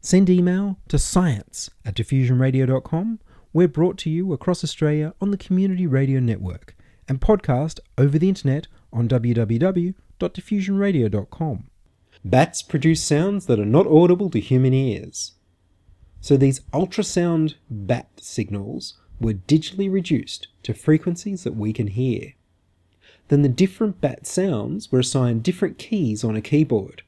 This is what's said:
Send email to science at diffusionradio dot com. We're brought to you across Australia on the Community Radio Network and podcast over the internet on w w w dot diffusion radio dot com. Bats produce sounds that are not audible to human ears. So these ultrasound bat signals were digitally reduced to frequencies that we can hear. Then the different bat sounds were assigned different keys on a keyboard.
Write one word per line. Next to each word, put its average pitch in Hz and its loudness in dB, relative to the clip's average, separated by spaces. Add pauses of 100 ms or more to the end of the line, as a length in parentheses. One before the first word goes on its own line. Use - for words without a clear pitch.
Send 185 4
email 180 2
to 143 0
science - -2 (160)
at 101 -6
diffusionradio 131 0
dot 131 -2
com. 214 -4 (340)
We're 175 4
brought 170 0
to - -6
you 175 -2
across 170 -4
Australia 151 -2
on 196 -2
the 196 -4
Community 185 0
Radio 135 2
Network 98 -6 (320)
and 135 -2
podcast 160 0 (180)
over 143 4
the 185 2
internet 147 -2 (240)
on 117 0
w 120 0
w 113 0
w 180 0 (240)
dot 175 -4
diffusion 196 -4
radio 190 2
dot 98 -4
com. 151 -8 (560)
Bats - 0
produce 160 0
sounds 180 0
that 117 2
are 104 0
not 131 4
audible 180 6
to 113 -2
human 131 2
ears. - -4 (880)
So - 2
these 135 2 (120)
ultrasound 170 0 (160)
bat 110 -4
signals 104 -10 (200)
were 113 -2
digitally 160 0
reduced 180 -4 (140)
to - -6
frequencies 175 0
that - -6
we 107 -4
can 110 -4
hear. 120 -4 (960)
Then 143 4
the 143 4
different 190 0
bat - -4
sounds 170 -4
were 127 4
assigned 123 0
different 180 -2
keys 127 -2
on 110 -2
a 107 -4
keyboard. 143 0